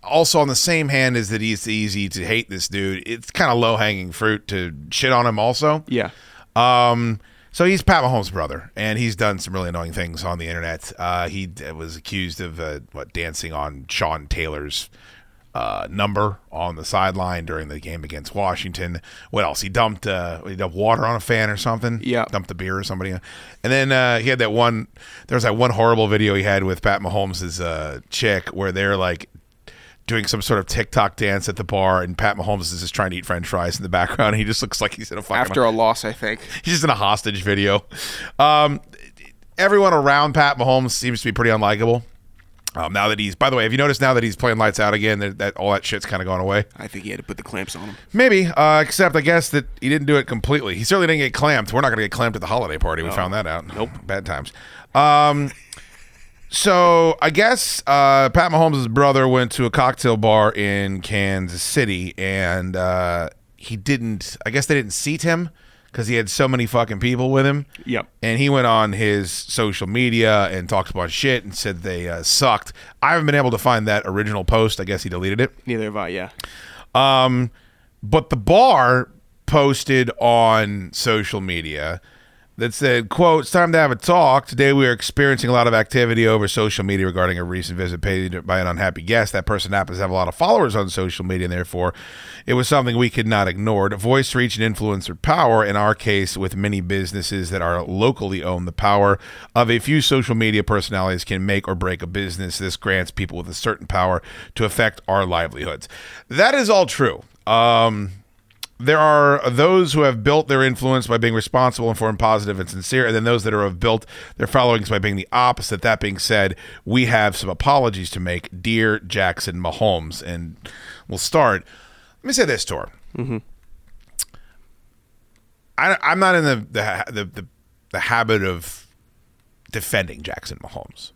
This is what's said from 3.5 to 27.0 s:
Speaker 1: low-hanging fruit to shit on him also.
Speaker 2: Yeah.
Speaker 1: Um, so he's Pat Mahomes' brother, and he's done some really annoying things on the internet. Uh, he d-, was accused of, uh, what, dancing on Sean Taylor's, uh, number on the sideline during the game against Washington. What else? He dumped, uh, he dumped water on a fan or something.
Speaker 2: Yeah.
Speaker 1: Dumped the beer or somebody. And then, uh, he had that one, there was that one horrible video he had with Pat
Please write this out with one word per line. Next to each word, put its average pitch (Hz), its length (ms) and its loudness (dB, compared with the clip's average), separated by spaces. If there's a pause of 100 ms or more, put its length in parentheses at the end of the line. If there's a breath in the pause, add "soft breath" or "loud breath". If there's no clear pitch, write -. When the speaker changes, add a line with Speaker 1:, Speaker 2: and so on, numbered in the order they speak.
Speaker 1:
low-hanging 107 580 0
fruit 110 340 -2
to 90 260 -6 (160)
shit 131 220 0
on 120 160 4
him 107 100 0
also. 151 500 0
Speaker 2:
Yeah. 120 240 -4 (440 loud breath)
Speaker 1:
Um, 120 640 2 (320 soft breath)
so 170 140 2
he's 185 160 2
Pat 165 220 4
Mahomes' 113 280 0
brother, 76 440 -6
and 107 240 -2
he's 113 160 -2
done 101 240 0
some 90 160 -10
really 92 140 -4
annoying 85 220 -6
things 85 320 -8
on 87 140 -4
the 82 100 -8
internet. 82 520 -8
Uh, 87 300 -2
he 95 180 -8
d-, 76 240 -14
was 80 240 -12
accused 87 440 -8
of, 82 200 -10
uh, 76 200 -8 (120)
what, - 200 -16
dancing 82 420 -10
on 73 360 -10
Sean 78 380 -4
Taylor's, 73 600 -6 (680 soft breath)
uh, 50 340 -6
number 101 480 -2 (140)
on 85 240 -6
the 78 100 -14
sideline 92 640 -2
during 80 200 -8
the 76 120 -12
game 82 240 -12
against 73 320 -14
Washington. 90 680 -6 (300 loud breath)
What 104 140 0
else? 73 160 -4
He 101 60 -6
dumped, 107 380 -2
uh, 87 380 -4
he 95 120 -12
dumped 90 200 -6
water 113 320 2
on 117 80 0
a 110 40 -4
fan 110 300 0
or 104 80 -4
something. 113 460 -4
Speaker 2:
Yeah. 120 260 -2
Speaker 1:
Dumped 98 200 -6
the 98 60 -12
beer 92 220 -6
or 98 60 -6
somebody. 95 260 -6
And 92 120 -6 (420 loud breath)
then, 135 280 2
uh, 123 280 2
he 117 100 -2
had 131 100 0
that 110 120 2
one, 117 360 2 (380 loud breath)
there - 100 -4
was 113 80 2
that 110 140 2
one 123 140 4
horrible 110 360 4
video 104 280 2
he 98 80 2
had 98 200 2
with 95 200 -2
Pat 101 180 2